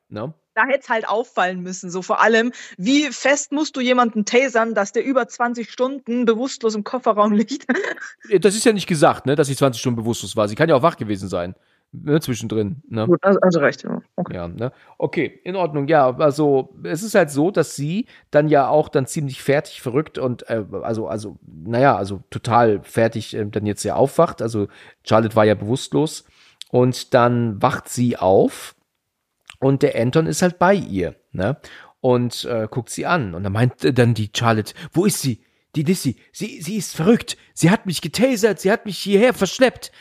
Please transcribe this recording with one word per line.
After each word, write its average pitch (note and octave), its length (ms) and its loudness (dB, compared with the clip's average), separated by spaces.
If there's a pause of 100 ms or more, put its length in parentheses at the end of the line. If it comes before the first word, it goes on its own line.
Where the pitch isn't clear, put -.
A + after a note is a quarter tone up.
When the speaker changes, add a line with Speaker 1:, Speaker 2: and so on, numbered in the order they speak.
Speaker 1:
ne? A#2 260 -10 (180)
Speaker 2:
Da A3 120 0
hätt's C4+ 240 -4
halt A3+ 180 -2
auffallen F#3 540 -2
müssen, F#3 300 -12
so F#3 100 -8
vor G#3 180 -4
allem, A3+ 320 4 (260)
wie C4+ 340 2
fest C#4 400 -2
musst D4 240 -4
du C4 60 -4
jemanden A#3+ 440 2
tasern, A#3+ 480 2
dass G3+ 180 -2
der A#3 140 -2
über B3 220 0
zwanzig A#3+ 440 -4
Stunden B3 540 -4
bewusstlos A3+ 500 0
im G#3 80 -6
Kofferraum G#3+ 500 0
liegt? A#3 380 -2
<laughs> C4 60 0 (640)
Speaker 1:
Das G3 140 4
ist A3 100 0
ja A#3 80 6
nicht G3 140 -4
gesagt, D3+ 380 2
ne, C3+ 100 2
dass D3 120 2
sie C3+ 80 -2
zwanzig C3 240 0
Stunden A#2+ 220 -2
bewusstlos G#2+ 340 -4
war. G#2+ 140 2
Sie G#2+ 60 -6
kann D#3 120 2
ja D#3+ 80 6
auch B2 60 4
wach - 160 2
gewesen G2+ 320 -6
sein, F2+ 260 -4 (380)
ne, D3+ 260 0
zwischendrin, A2 680 -4
ne? A2 160 -4
Speaker 2:
Gut, F3 180 0
also, G3 160 4
also F3 200 2
recht, C#3 240 -2
ja. - 180 -8 (160)
Okay. - 180 -8
Speaker 1:
Ja, F2 140 -8
ne? A#2 240 -8 (240)
Okay, D#3 480 -4
in F3+ 100 -8
Ordnung, D3+ 320 -4
ja, C#3 300 4
also C#3+ 640 2
es F3 200 -6
ist A3+ 120 -4
halt F3 140 4
so, D3 220 0
dass - 260 -2
sie D#3+ 300 -4 (220)
dann D3+ 200 4
ja C#3 180 4
auch D3+ 220 2
dann C3+ 160 0
ziemlich C#3 360 -8
fertig, - 400 -2
verrückt C3+ 360 -4
und, B2 320 -6
äh, A2+ 160 -4 (160)
also, A2 260 -4
also, G#2 380 -8
naja, A#2 500 0
also F#2+ 340 -6
total A2+ 540 2
fertig, A2+ 500 -2
ähm, G#2+ 180 -6
dann G#2 140 -4
jetzt G#2 180 -4
ja F#2 120 -2
aufwacht. C#3 460 0
Also A2+ 260 -2 (400)
Charlotte A2+ 300 4
war G#2+ 80 6
ja G#2+ 100 6
bewusstlos C3+ 720 -4 (440)
und B2+ 440 0
dann A#2+ 480 2
wacht B2+ 260 -2
sie B2 300 -2
auf G#2 580 2 (840)
und C3+ 240 2
der C3+ 160 0
Anton C#3+ 280 2
ist D#3 140 -2
halt F3+ 180 0
bei F3+ 140 4
ihr, F#2 420 -4 (160)
ne? G#2+ 260 -2 (440)
Und, B2 440 0
äh, A2 240 -4
guckt A#2+ 200 -6
sie - 160 -8
an D3 280 -2
und F2 100 -8
dann F#2+ 100 -2
meint, A#2+ 320 0
äh, D3 80 2
dann A#2+ 200 4
die G#2+ 220 -4
Charlotte, A2+ 380 0 (180)
„Wo F3 140 0
ist - 160 0
sie? B2 220 -4 (320)
Die D#3 80 -2
Lissy, C#3+ 320 -2 (160)
sie, A#3 300 -12
sie F3+ 160 -6
ist - 180 -8
verrückt. G3+ 420 0 (160)
Sie - 160 4
hat G3 160 2
mich F3+ 160 -4
getasert, G#3+ 580 0
sie F#3+ 120 0
hat A3+ 140 -2
mich G3 120 -10
hierher G3+ 360 4
verschleppt.“ - 680 0